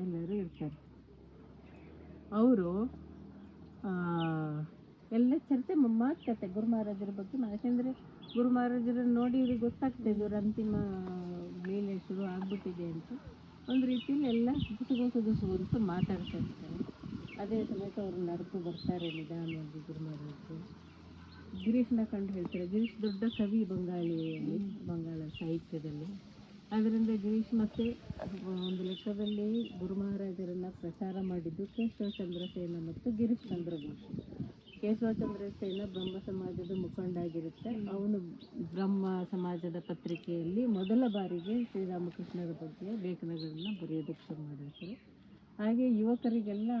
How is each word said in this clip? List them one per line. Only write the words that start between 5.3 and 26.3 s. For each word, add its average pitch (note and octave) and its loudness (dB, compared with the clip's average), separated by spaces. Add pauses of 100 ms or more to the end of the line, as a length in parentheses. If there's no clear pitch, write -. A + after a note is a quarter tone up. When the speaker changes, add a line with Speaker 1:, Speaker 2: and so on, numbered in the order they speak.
Speaker 1:
ಚರ್ಚೆ C#4 2
ಮ-, D4+ 8
ಮಾತುಕತೆ A3+ 2
ಗುರು G#3 0
ಮಹಾರಾಜರ G#3 2
ಬಗ್ಗೆ G3 -4
ಮಾ-, A#3+ 2
ಯಾಕೆಂದ್ರೆ B3 2 (420)
ಗುರು A#3+ 6
ಮಹಾರಾಜರನ್ನ B3 4
ನೋಡಿ B3 6
ಇವ್ರಿಗೆ B3 4
ಗೊತ್ತಾಗ್ತದೆ, A#3+ 2
ಇವ್ರ G#3 4
ಅಂತಿಮ G#3+ 2 (920)
ಲೀಲೆ G3 0
ಶುರು F#3+ -4
ಆಗ್ಬಿಟ್ಟಿದೆ F#3+ -4
ಅಂತ. E3 -6 (480)
ಒಂದು B3+ 6
ರೀತಿಯಲ್ಲಿ C4+ 2
ಎಲ್ಲ A#3 4
ಗುಸುಗುಸು B3 2
ಗುಸು G#3+ 2
ಅಂತ D#4 2
ಮಾತಾಡ್ತಾ F#3 2
ಇರ್ತಾರೆ. - -4 (480)
ಅದೇ G#3+ 0
ಸಮಯಕ್ಕೆ G3+ -4
ಅವರು F#3 -2
ನಡ್ಕೊ F3 -2
ಬರ್ತಾರೆ E3+ -2
ನಿಧಾನವಾಗಿ D#3+ -6
ಗುರು D#3 -8
ಮಹಾರಾಜರು. D#3 -10 (800)
ಗಿರೀಶ್ನ A#3 4
ಕಂಡು G3 -2
ಹೇಳ್ತಾರೆ. F3+ -2
ಗಿರೀಶ್ A3 0
ದೊಡ್ಡ G3+ 0 (140)
ಕವಿ G#3+ 4
ಬಂಗಾಳಿಯಲ್ಲಿ, E3+ 0
Speaker 2:
ಹ್ಮ್. G3+ -4
Speaker 1:
ಬಂಗಾಳ E3 -4
ಸಾಹಿತ್ಯದಲ್ಲಿ. D#3+ -6 (380)